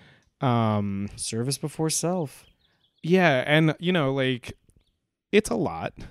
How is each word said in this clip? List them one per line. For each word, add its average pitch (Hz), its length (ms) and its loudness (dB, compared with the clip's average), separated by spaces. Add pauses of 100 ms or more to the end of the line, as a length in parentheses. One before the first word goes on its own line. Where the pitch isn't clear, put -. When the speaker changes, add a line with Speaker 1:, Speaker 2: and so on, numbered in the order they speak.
(400)
Speaker 1:
Um, 104 800 0
Speaker 2:
Service 120 400 -6
before 160 320 -6
self. 165 560 -4 (580)
Speaker 1:
Yeah, 165 420 4
and, 156 340 4
you 175 120 -2
know, 143 220 2
like, 131 400 -2 (800)
it's 220 160 4
a 233 60 -2
lot. 156 380 -4 (180)